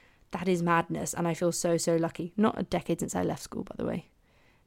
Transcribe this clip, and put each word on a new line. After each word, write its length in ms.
That 160
is 160
madness, 500
and 140
I 80
feel 160
so, 260
so 200
lucky. 380
Not 240
a 40
decade 360
since 160
I 60
left 220
school, 200
by 140
the 80
way. 240